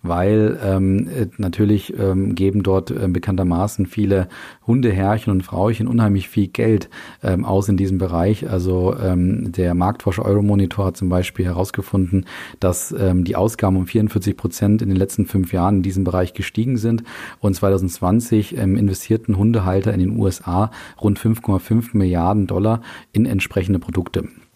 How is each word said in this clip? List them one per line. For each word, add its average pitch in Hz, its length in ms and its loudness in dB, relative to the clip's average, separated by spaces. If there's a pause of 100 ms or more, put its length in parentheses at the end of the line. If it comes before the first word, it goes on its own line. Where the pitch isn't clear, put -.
weil, 101 600 2
ähm, 95 440 2
äh, 123 200 -4 (100)
natürlich, 101 600 0
ähm, 98 360 0
geben 95 300 2
dort, 95 260 2
äh, - 180 -2
bekanntermaßen 90 760 0
viele 98 440 0 (360)
Hunde, 120 260 2
Herrchen 101 400 0
und 92 120 2
Frauchen 104 440 -2
unheimlich 107 400 2
viel 101 200 0
Geld, 110 420 0 (320)
ähm, 90 240 0
aus 98 240 0
in 98 80 2
diesem 95 220 0
Bereich. 90 500 0
Also, 92 500 0
ähm, 92 520 0
der 87 240 0
Marktforscher 92 500 -2
Euromonitor 101 600 2
hat 92 120 -2
zum 92 120 -2
Beispiel 90 360 -2
herausgefunden, 92 800 -2 (340)
dass, 90 380 -2
ähm, 90 280 2
die - 100 -2
Ausgaben 98 420 0
um 92 80 0
vierundvierzig 104 520 0
Prozent 104 440 0
in 104 80 -2
den 92 80 2
letzten 95 300 0
fünf 92 260 -2
Jahren 95 240 2
in 92 60 2
diesem 95 200 0
Bereich 90 300 0
gestiegen 117 440 -2
sind. 113 260 0 (360)
Und 95 160 0
zweitausendzwanzig, 98 1040 0
ähm, 98 200 2
investierten 104 600 0
Hundehalter 101 560 2
in 92 60 0
den 101 180 0
U 104 80 0
S 92 220 -2
A 95 240 0 (280)
rund 101 200 0
fünf 113 240 0
Komma 95 160 0
fünf 113 340 -2
Milliarden 92 540 2
Dollar 107 340 0 (300)
in 113 160 2
entsprechende 95 500 0
Produkte. 85 460 -4 (320)